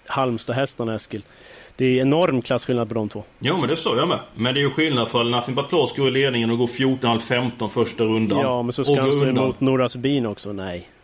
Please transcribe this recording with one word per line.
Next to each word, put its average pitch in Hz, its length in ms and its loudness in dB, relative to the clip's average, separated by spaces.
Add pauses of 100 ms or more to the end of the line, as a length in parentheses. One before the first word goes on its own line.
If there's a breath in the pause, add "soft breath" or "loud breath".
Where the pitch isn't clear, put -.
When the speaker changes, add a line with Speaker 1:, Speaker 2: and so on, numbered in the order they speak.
Speaker 1:
Halmstad-hästarna, 123 880 -4
Eskil. 107 280 -8 (540 loud breath)
Det 131 80 0
är 127 180 4
enorm 143 400 2
klasskillnad 120 460 0
på 110 60 -8
de 110 140 -2
två. 104 160 -10 (140)
Speaker 2:
Ja, 160 180 0
men 139 120 0
det 156 80 2
sa 117 200 0
jag 151 120 2
med. 131 100 0 (160)
Men 123 200 -2
det 139 60 2
är - 20 2
ju 139 80 2
skillnad 139 380 0
för 120 160 0
Nothing 123 300 -2
But 135 140 -2
Class 151 280 2
går 139 120 2
i - 20 4
ledningen 123 400 2
och 117 80 0
går 123 80 2
fjorton, 131 440 0
halv 113 100 2
femton 120 500 -2
första 117 340 0
rundan. 110 360 2
Speaker 1:
Ja, 127 220 0
men 120 100 -2
så 139 120 -4
ska 143 80 4
Speaker 2:
Och 139 60 4
Speaker 1:
han 135 120 2
Speaker 2:
går 143 60 2
Speaker 1:
stå 143 100 2
Speaker 2:
undan. 131 180 2
Speaker 1:
emot 131 160 -2
Nora 131 280 4
Subin 127 380 0
också. 104 260 -8
Nej, 95 360 -8 (160)